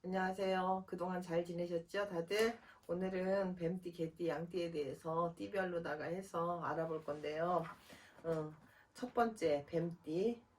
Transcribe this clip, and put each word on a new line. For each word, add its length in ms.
안녕하세요. 840
그동안 340
잘 220
지내셨죠, 640
다들? 500
오늘은 680
뱀띠, 360
개띠, 360
양띠에 440
대해서 680
띠별로다가 680
해서 580
알아볼 400
건데요. 600
어, 300
첫 200
번째, 540
뱀띠. 760